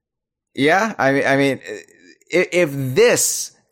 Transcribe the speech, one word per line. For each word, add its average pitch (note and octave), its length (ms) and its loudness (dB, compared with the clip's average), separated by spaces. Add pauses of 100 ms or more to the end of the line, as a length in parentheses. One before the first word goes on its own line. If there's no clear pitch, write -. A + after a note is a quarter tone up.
(540)
Yeah, F#3+ 460 0
I C3+ 140 2
mean, C3+ 120 0
I C3+ 120 0
mean, C#3 280 -2
i-, F#2+ 880 -6
if F3 220 2
this C#3 800 0 (200)